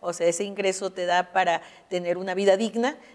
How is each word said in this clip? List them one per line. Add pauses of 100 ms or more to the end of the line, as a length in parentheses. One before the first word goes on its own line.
O
sea,
ese
ingreso
te
da
para (260)
tener
una
vida
digna, (160)